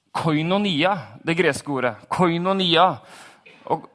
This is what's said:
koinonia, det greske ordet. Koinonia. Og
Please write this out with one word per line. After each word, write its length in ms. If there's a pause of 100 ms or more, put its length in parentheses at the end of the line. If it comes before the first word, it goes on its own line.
(140)
koinonia, 800 (320)
det 140
greske 340
ordet. 220 (180)
Koinonia. 720 (800)
Og 280